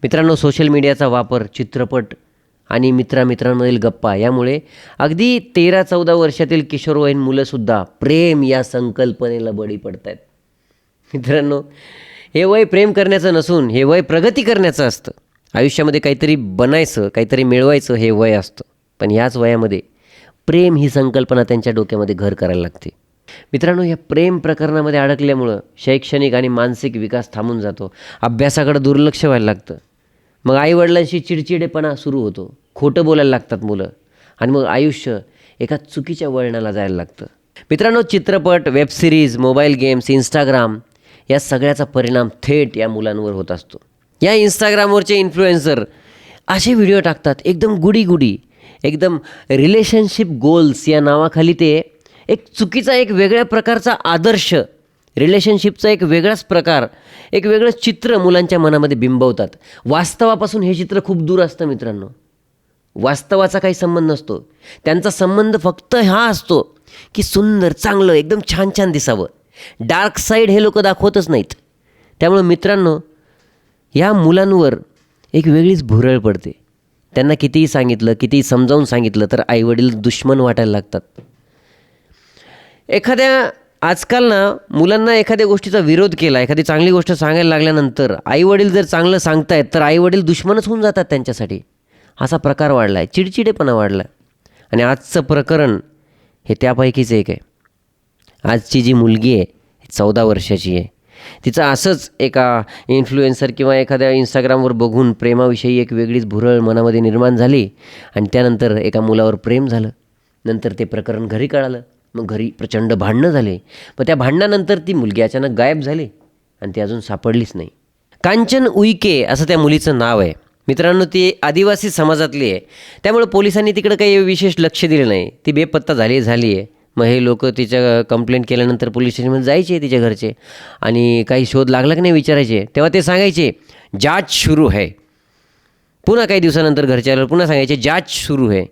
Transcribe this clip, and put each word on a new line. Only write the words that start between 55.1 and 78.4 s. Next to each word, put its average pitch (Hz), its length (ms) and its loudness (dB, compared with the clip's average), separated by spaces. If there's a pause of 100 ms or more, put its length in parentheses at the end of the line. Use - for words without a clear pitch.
रिलेशनशिपचा 202 720 2
एक 185 140 0
वेगळाच 170 420 0
प्रकार, 160 400 0 (460)
एक 196 140 0
वेगळं 214 240 2 (120)
चित्र 226 360 -2
मुलांच्या 180 420 2
मनामध्ये 151 380 2
बिंबवतात. 123 500 0 (380)
वास्तवापासून 190 800 0
हे 185 100 0
चित्र 180 320 -2
खूप 190 160 -2
दूर 175 200 0
असतं 170 240 -2
मित्रांनो. 110 420 -8 (880)
वास्तवाचा 190 640 0
काही 185 140 0
संबंध 170 380 -2
नसतो. 139 380 -8 (360)
त्यांचा 170 240 0
संबंध 208 480 0
फक्त - 380 -4
हा 220 320 2
असतो 175 500 -2 (380)
की 208 80 -2
सुंदर, 202 480 0
चांगलं, 196 420 0
एकदम 156 260 0 (120)
छान 190 260 -2
छान 190 140 0
दिसावं. 127 360 -2 (520)
डार्क 170 380 -2
साईड 220 320 0
हे 208 140 4
लोकं 208 200 0
दाखवतच 190 460 0
नाहीत. 123 240 -2 (640)
त्यामुळे 190 220 4
मित्रांनो, 175 580 0 (960)
या 185 180 2
मुलांवर 180 640 2 (580)
एक 160 140 2
वेगळीच 165 360 4
भुरळ 123 340 2
पडते. 101 340 -2 (640)
त्यांना 143 180 2
कितीही 151 340 2
सांगितलं, 117 460 0
कितीही 127 300 0